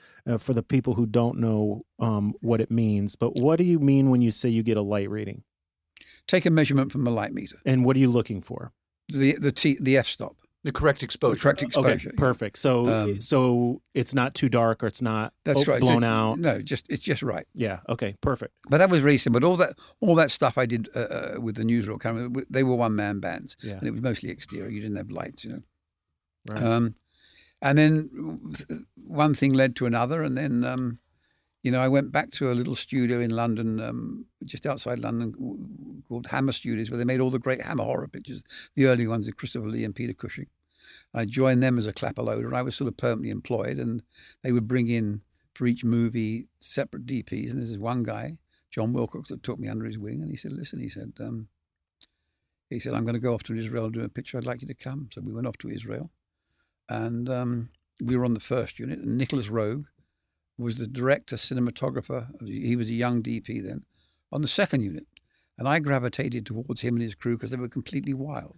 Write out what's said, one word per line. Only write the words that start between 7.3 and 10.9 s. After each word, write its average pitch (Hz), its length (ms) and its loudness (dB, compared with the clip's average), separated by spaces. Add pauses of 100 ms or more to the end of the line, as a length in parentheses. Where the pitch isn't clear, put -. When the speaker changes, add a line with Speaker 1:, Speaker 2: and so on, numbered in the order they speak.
Speaker 2:
meter. 98 320 -10
Speaker 1:
And 127 200 4
what 131 100 6
are 131 60 4
you 131 100 8
looking 110 320 0
for? - 300 -12 (360)
Speaker 2:
The, 135 280 4
the 143 160 0
T, 147 260 2
the 131 200 4
f-stop. - 380 -2 (260)
Speaker 3:
The 143 100 -4
correct 143 300 2